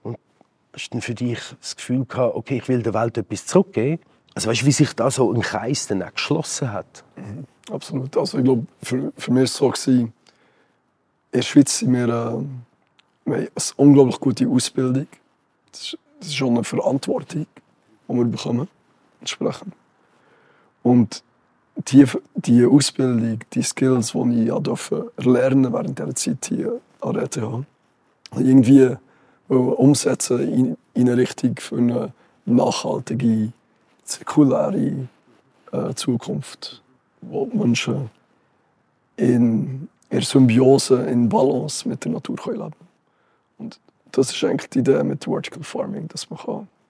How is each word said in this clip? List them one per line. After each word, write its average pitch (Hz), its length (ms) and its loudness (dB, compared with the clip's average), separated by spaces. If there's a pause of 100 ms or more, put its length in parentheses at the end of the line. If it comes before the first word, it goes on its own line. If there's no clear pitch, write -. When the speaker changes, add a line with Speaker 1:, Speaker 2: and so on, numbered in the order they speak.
Speaker 1:
und 117 140 -10 (560)
hast - 220 -14
dann 117 80 -4
für 123 120 -6
dich 120 260 -4 (200)
das - 160 -12
Gefühl 127 300 -2
gehabt, - 280 -2
okay, 123 240 -6
ich - 100 -8
will 123 140 2
der 110 120 -2
Welt 113 240 -2
etwas 104 260 -8
zurückgeben. 160 560 -4 (340)
Also 98 160 -4
weißt 113 100 -2
du, 123 60 0
wie 143 60 4
sich 139 200 2
da 123 180 -2
so 117 220 0
ein 117 80 0
Kreis 113 460 -6
dann 95 160 -4
auch 90 100 -12
geschlossen - 580 -4
hat? - 340 -12 (120)
Speaker 2:
Mhm, 104 300 -14 (260)
absolut. 135 460 -8
Also 190 180 -2
ich 131 80 2
glaub, 127 220 2 (160)
für, - 340 -4
für - 140 -10
mich 123 80 4
war 131 60 4
es - 120 -4
so 107 140 2
gewesen, 123 420 0 (1200)
in 123 80 2
der - 0 -
Schweiz - 380 4
sind 127 160 0
wir, 123 100 0
äh, 117 40 0
wir 117 60 0
haben 117 300 -4 (800)
eine - 240 -4 (280)
unglaublich 139 440 6
gute 127 260 0
Ausbildung. 127 600 -2 (680)
Das - 80 -20
ist, - 180 -12 (200)
das 190 100 -16
ist 143 80 -8
schon 131 140 -2
eine 120 140 0
Verantwortung, - 800 -4 (640)
die 135 60 -4
wir 120 120 2
bekommen, 120 420 -4 (520)
entsprechend. - 520 -8 (1080)
Und 123 420 2 (640)
die, 139 160 10 (300)
die 120 320 4
Ausbildung, 123 720 2 (160)
die - 80 -2
Skills, 131 500 0
die 120 300 0
ich 113 60 0
ja 110 120 -2
durfte - 560 -6
erlernen 127 560 4
während - 260 -4
dieser 131 160 -8
Zeit - 320 -4
hier - 320 -4 (220)
an 208 140 -4
der - 80 -2
E 131 60 -6
T 143 120 -8
H, 117 240 -6 (720)
irgendwie 131 600 6 (520)
umsetzen 127 920 2
in, 127 360 0 (160)
in 123 160 2
eine 120 80 2
Richtung 127 420 0
für - 200 -8
eine 120 340 -2 (320)
nachhaltige 117 1080 0 (540)
zirkuläre, 135 1040 0 (640)
äh, - 220 -6
Zukunft, - 880 -6 (380)
wo - 260 -6
die 233 100 -6
Menschen 127 540 -2 (1080)
in, 123 720 0 (220)
in - 120 0
Symbiose, 131 840 6
in 120 220 2
Balance 139 600 0
mit - 160 -8
der 240 80 -4
Natur 233 240 -8
können - 220 -8
leben. - 160 -12 (840)
Und - 220 -16 (320)
das 131 180 0
ist - 140 -4
eigentlich - 260 -4
die - 100 -2
Idee 131 220 2
mit - 220 -4
Vertical - 380 -8
Farming, 202 460 -8
dass - 220 -14
man - 80 -14
kann 214 300 -10 (220)